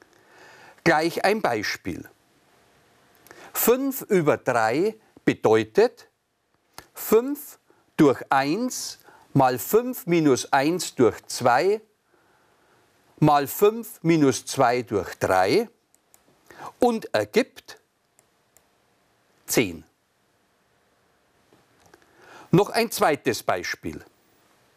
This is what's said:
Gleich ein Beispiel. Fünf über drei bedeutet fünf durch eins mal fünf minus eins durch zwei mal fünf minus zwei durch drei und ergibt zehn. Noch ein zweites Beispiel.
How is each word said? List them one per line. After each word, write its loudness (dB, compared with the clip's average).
Gleich 0
ein 0
Beispiel. -6
Fünf -2
über 0
drei -2
bedeutet 0
fünf -2
durch 4
eins -4
mal 2
fünf -2
minus 2
eins -2
durch 2
zwei 0
mal 4
fünf -2
minus 2
zwei 0
durch -6
drei 0
und -4
ergibt -4
zehn. -2
Noch 4
ein -4
zweites -2
Beispiel. -8